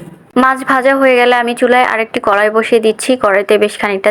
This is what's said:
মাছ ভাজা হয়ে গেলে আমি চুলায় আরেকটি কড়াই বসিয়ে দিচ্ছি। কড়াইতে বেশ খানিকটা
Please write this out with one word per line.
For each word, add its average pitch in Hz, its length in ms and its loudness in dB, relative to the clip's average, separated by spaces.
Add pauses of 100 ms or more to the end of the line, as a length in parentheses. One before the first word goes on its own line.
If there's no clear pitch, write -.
(420)
মাছ 262 160 0 (120)
ভাজা 269 300 2
হয়ে 262 200 4
গেলে 247 220 2
আমি 240 180 -4
চুলায় 247 320 2
আরেকটি 220 340 -4
কড়াই 208 300 2
বসিয়ে 226 300 0
দিচ্ছি। 214 240 -2 (140)
কড়াইতে 202 380 0
বেশ 208 180 -2
খানিকটা 202 300 -2